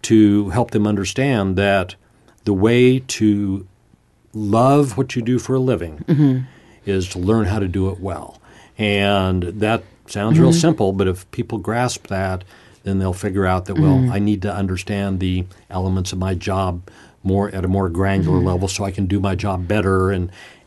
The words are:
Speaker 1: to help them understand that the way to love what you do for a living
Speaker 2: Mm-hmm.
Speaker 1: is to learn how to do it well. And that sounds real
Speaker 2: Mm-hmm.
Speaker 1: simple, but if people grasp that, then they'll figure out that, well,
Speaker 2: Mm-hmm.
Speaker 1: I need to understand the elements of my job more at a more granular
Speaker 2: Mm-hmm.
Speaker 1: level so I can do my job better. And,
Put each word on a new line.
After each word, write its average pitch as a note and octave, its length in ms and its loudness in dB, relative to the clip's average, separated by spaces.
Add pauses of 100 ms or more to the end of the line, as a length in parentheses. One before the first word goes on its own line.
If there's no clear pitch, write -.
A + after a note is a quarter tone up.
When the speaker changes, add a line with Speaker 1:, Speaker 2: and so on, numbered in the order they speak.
Speaker 1:
to G#2 460 4
help A#2 220 -2
them G#2 140 0
understand G2+ 720 0
that G2 400 0 (520)
the G#2 60 2
way A#2+ 460 4
to G2+ 680 -2 (680)
love A#2+ 640 2
what C3 200 -4
you A#2+ 40 -4
do A#2+ 160 0
for B2+ 180 -4
a C3 40 0
living F2 380 -2 (100)
Speaker 2:
Mm-hmm. C#3 300 4 (480)
Speaker 1:
is F#2+ 240 -2
to F#2 100 -10
learn G#2+ 260 2
how G#2 140 0
to G2 80 -2
do F#2+ 220 -2
it F#2 100 -8
well. - 400 -10 (380)
And G2+ 640 2
that G#2+ 400 -2 (240)
sounds A2 320 0
real E3+ 120 6
Speaker 2:
Mm-hmm. E3+ 160 4
Speaker 1:
simple, G2+ 260 2
but F#2+ 160 2
if F#2 220 -8
people A#2 260 -6
grasp A#2 500 -4
that, F#2+ 380 -4 (400)
then G2 140 -2
they'll F#2 120 0 (160)
figure G2 180 0
out F#2 200 0
that, G2 120 -8
well, C#3 200 4
Speaker 2:
Mm-hmm. B2+ 160 0
Speaker 1:
I G2+ 60 -2
need G2+ 240 0
to G#2 100 -4
understand G2 640 -4
the F#2 260 -2 (240)
elements F#2 440 -2
of F2+ 60 -6
my F#2 160 -2
job F#2 540 -4 (320)
more G2 320 0
at F#2 120 -4
a - 20 -2
more F#2+ 220 0
granular F#2 480 2
Speaker 2:
Mm-hmm. F2+ 100 2
Speaker 1:
level F#2 220 0
so G2 160 -6
I G2 60 -6
can F#2+ 160 -4
do G2 120 0
my F#2+ 160 -2
job F#2 320 -4
better. F#2+ 440 2
And, F2+ 200 -2 (360)